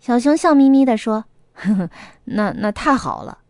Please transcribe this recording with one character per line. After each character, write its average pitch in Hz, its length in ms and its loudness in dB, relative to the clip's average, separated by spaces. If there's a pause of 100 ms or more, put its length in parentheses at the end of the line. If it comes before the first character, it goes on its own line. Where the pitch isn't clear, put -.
小 240 180 0
熊 277 160 2
笑 320 200 2
眯 269 160 6
眯 269 160 4
地 233 100 0
说 214 300 -4 (260)
：“呵 202 220 -2
呵， 180 160 -4 (340)
那， 208 280 -4
那 208 200 -6
太 269 240 0
好 156 260 -8
了。” - 160 -16 (120)